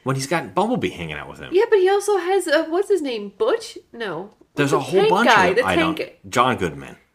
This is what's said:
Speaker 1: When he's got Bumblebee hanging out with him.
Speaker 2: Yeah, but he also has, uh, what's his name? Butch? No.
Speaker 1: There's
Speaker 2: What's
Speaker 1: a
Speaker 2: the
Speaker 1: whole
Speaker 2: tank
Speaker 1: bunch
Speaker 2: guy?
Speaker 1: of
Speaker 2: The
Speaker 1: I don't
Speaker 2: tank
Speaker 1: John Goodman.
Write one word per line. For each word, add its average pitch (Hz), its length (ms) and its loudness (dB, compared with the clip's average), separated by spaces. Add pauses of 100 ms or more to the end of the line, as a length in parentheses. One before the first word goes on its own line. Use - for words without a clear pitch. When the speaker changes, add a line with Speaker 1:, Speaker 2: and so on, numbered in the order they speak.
Speaker 1:
When 135 120 -2
he's 135 120 -4
got - 280 -4
Bumblebee 202 340 0
hanging 80 260 -8
out 69 140 -12
with - 100 -18
him. 69 140 -14
Speaker 2:
Yeah, 403 160 4
but 427 100 4
he 370 100 4
also 403 280 0
has, 359 300 -2
uh, 320 220 2
what's 359 200 -2
his 381 120 2
name? 220 360 -6
Butch? 311 400 -2 (160)
No. 202 380 -8 (240)
Speaker 1:
There's 143 180 0
Speaker 2:
What's - 0 -
Speaker 1:
a - 20 4
Speaker 2:
the 139 160 -4
Speaker 1:
whole 185 100 4
Speaker 2:
tank 208 100 4
Speaker 1:
bunch 220 180 4
Speaker 2:
guy? 208 180 6
Speaker 1:
of 185 100 0
Speaker 2:
The 247 60 4
Speaker 1:
I 185 120 0
don't 233 200 0
Speaker 2:
tank - 320 -10
Speaker 1:
John 120 300 2
Goodman. 139 400 -6 (180)